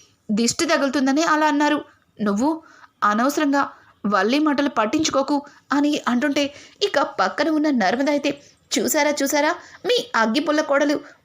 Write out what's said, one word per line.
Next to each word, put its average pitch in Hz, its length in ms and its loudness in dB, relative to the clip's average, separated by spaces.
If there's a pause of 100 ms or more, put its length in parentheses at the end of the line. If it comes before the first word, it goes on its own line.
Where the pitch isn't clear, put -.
(300)
దిష్టి 233 360 0
తగులుతుందని 277 560 0
అలా 311 240 2
అన్నారు. 294 380 0 (380)
నువ్వు 240 400 0 (400)
అనవసరంగా 277 680 0 (360)
వల్లి 208 320 2
మాటలు 285 300 2
పట్టించుకోకు" 269 760 0 (300)
అని 285 360 0
అంటుంటే 277 460 0 (280)
ఇక 392 200 0
పక్కన 196 460 -2
ఉన్న 311 220 2
నర్మద 247 400 0
అయితే, 294 300 -2 (380)
"చూసారా, 294 440 0
చూసారా, 294 320 0 (320)
మీ 480 280 0
అగ్గిపుల్ల 285 460 0
కోడలు 294 400 0 (240)